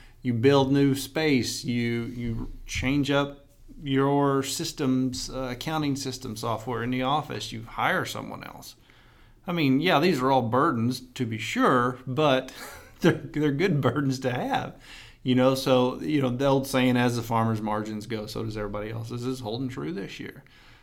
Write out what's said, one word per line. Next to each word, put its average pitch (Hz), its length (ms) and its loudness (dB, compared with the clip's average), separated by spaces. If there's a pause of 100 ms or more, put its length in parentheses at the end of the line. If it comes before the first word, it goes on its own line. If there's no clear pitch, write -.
(220)
you 127 120 -2
build 135 380 6
new 139 240 4
space. - 680 0
You, 117 380 -2
you 120 480 -6 (140)
change 135 460 0
up 143 340 0 (380)
your 139 600 4
systems, 131 880 -2
uh, 131 200 -6
accounting 147 440 -2
system 123 400 -8
software 113 480 -4
in 123 80 -2
the 127 120 0
office. 139 480 -2
You 113 120 -10
hire 131 420 -2
someone 107 380 -10
else. - 320 -16 (720)
I 180 40 -4
mean, 147 300 2
yeah, 165 180 4
these 165 220 4
are 131 100 2
all 127 120 4
burdens, 123 580 2 (140)
to 127 100 -2
be 110 140 -4
sure, 127 580 2 (100)
but 131 440 2 (260)
<laughs> - 240 -20
they're, 170 120 6
they're 151 380 0
good 147 300 2
burdens 131 380 0
to 127 120 -2
have. 156 440 -4 (480)
You 190 120 2
know, 262 200 6
so, 127 440 2
you 151 220 0
know, 127 80 2
the 123 180 0
old 135 200 4
saying, 127 300 4
"As 120 180 2
the 120 60 -2
farmer's 113 400 0
margins 107 460 -4
go, 107 180 -6
so 113 180 -6
does 110 140 -6
everybody 104 340 -6
else's," 117 340 -8
is 127 160 -4
holding 123 280 -6
true 143 220 -8
this 190 280 -10
year. - 240 -14 (400)